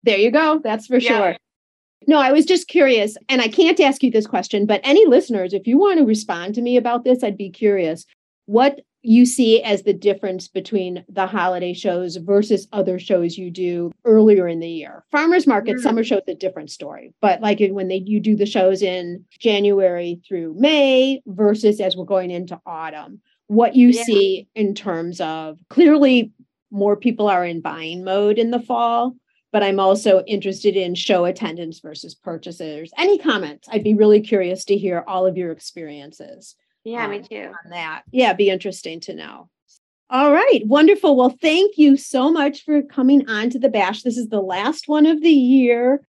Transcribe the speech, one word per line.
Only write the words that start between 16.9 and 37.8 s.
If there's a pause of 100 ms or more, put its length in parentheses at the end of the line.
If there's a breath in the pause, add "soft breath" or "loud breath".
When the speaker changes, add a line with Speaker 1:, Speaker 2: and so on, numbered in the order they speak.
Speaker 1:
But
like
in,
when
they,
you
do
the
shows
in (160)
January
through
May
versus
as
we're
going
into
autumn, (280)
what
you
Speaker 2:
Yeah.
Speaker 1:
see
in
terms
of (100)
clearly (380)
more
people
are
in
buying
mode
in
the
fall, (380)
but
I'm
also
interested
in
show
attendance
versus
purchasers.
Any
comments?
I'd
be
really
curious
to
hear
all
of
your
experiences, (300)
Speaker 2:
Yeah,
me
Speaker 1:
um,
Speaker 2:
too. (140)
Speaker 1:
on
that. (100)